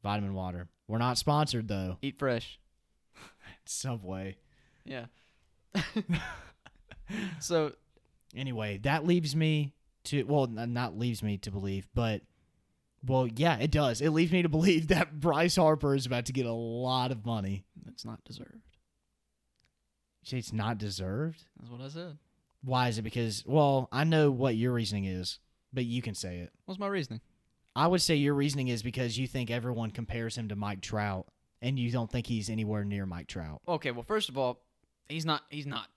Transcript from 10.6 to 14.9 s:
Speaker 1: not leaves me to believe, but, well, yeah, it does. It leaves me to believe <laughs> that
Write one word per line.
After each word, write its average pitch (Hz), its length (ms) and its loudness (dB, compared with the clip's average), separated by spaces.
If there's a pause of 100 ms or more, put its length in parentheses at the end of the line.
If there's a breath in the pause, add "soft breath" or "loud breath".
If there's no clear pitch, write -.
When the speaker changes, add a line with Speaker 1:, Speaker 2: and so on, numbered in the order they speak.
Speaker 1:
not 120 240 -4
leaves 117 260 -2
me 104 140 0
to 95 140 -8
believe, 98 440 -4
but, 113 260 0 (840)
well, 131 220 4
yeah, 131 320 2
it 143 120 2
does. 131 300 2
It 151 80 4
leaves 160 240 4
me 180 80 6
to 170 80 4
believe 160 380 4
<laughs> - 20 -6
that 156 320 2